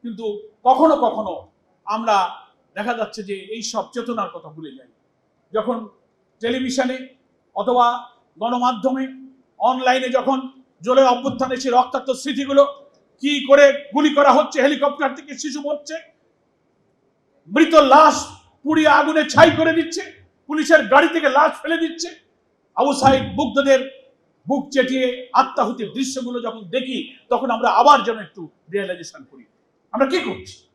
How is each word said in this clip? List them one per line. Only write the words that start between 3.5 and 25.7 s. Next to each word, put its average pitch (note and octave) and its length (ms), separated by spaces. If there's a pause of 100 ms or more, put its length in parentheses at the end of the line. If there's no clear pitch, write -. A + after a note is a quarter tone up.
এই A#3 60 (100)
সব G3+ 220
চেতনার A3+ 420
কথা D#3+ 200
ভুলে D#3 220
যাই। - 120 (640)
যখন A3 240 (640)
টেলিভিশনে B3+ 560 (580)
অথবা A#3+ 300 (560)
গণমাধ্যমে, B3 640 (560)
অনলাইনে B3+ 580
যখন C4 200 (440)
জুলাই B3+ 320
অভ্যুত্থানের B3+ 500
সেই B3+ 140
রক্তাক্ত C4 320 (120)
স্মৃতিগুলো, C#4 420 (600)
কি D4 80 (180)
করে C#4+ 160 (280)
গুলি D4 240
করা C#4 200
হচ্ছে, D4+ 260
হেলিকপ্টার C#4 540
থেকে - 140 (120)
শিশু D4 220
মরছে, D4+ 300 (1500)
মৃত D#4+ 240 (200)
লাশ D4+ 220 (480)
পুড়িয়ে D4+ 360
আগুনে D#4 240 (100)
ছাই D#4+ 260
করে D#4+ 200
দিচ্ছে, E4 240 (460)
পুলিশের D4+ 320 (100)
গাড়ি D4+ 240
থেকে D4+ 120 (100)
লাশ D4+ 140 (100)
ফেলে D#4+ 220
দিচ্ছে, E4 260 (680)
আবু C4+ 140 (100)
সাইদ C4 220 (140)
মুগ্ধদের C4+ 440 (680)
বুক C#4 160 (100)
চেটিয়ে C4 320 (340)
আত্মাহুতির A#3+ 560